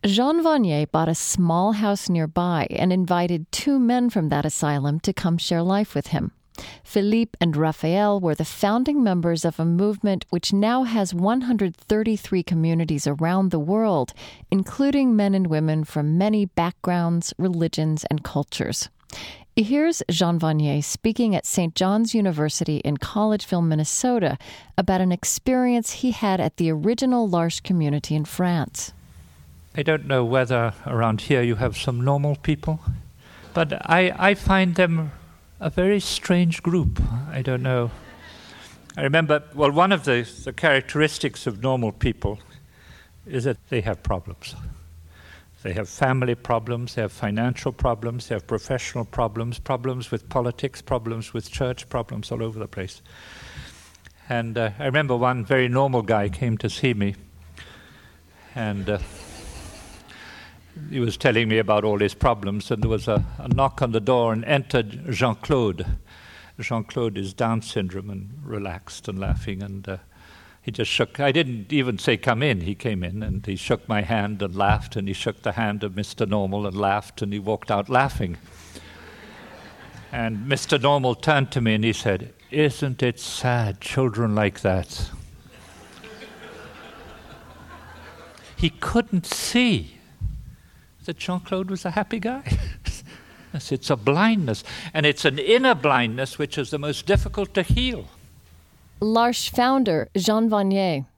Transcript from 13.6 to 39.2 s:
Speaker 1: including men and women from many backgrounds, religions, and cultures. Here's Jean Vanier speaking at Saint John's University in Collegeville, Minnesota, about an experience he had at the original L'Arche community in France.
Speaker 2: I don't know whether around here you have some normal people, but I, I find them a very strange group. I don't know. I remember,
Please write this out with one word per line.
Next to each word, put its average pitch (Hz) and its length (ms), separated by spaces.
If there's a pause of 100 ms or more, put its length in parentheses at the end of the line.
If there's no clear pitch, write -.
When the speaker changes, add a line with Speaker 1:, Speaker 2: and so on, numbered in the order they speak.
Speaker 1:
including 269 680
men 202 200
and 190 120
women 156 380
from 151 320
many 208 280
backgrounds, 170 920
religions, 165 720
and 151 140
cultures. - 680 (680)
Here's 285 540
Jean 170 300
Vanier 151 440
speaking 226 520
at - 100
Saint 165 300
John's 214 400
University 156 640
in 143 200
Collegeville, 208 680
Minnesota, 160 760 (360)
about 185 260
an 180 100
experience 247 800
he 254 200
had 190 300
at - 160
the 165 140
original 233 580
L'Arche 170 320
community 151 540
in 151 100
France. - 680 (840)
Speaker 2:
I 151 100
don't 151 220
know 131 200
whether 120 480 (120)
around 113 360
here 131 200
you 120 140
have 117 220
some 123 260
normal 143 320
people, 156 460 (720)
but 160 180 (180)
I, 180 300
I 196 140
find 190 420
them 165 380 (480)
a 170 80
very 190 320
strange 175 600
group. 170 400 (300)
I 135 100
don't 127 220
know. 123 260 (1080)
I 147 60
remember, 151 400 (100)